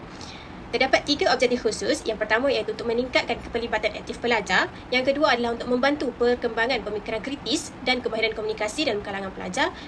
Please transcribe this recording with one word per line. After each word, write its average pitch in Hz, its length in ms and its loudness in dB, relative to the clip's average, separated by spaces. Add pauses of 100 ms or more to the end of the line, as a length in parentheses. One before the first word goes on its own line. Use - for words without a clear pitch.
(640)
Terdapat 262 420 2
tiga 294 240 4
objektif 254 320 2
khusus. 226 400 0
Yang 214 240 -2
pertama 240 240 2
iaitu 214 240 0
untuk 233 160 -2
meningkatkan 247 480 0
keterlibatan 220 560 -2
aktif - 240 -10
pelajar. 226 480 2 (240)
Yang 262 220 4
kedua 294 180 4
adalah 240 240 2
untuk 240 160 -2
membantu 277 480 2
perkembangan 240 640 2
pemikiran 208 400 -4
kritis - 480 -2 (160)
dan 254 160 2
kemahiran 220 320 0
komunikasi 214 480 -2
dalam 220 160 0
kalangan 196 320 -4
pelajar. 190 400 0 (160)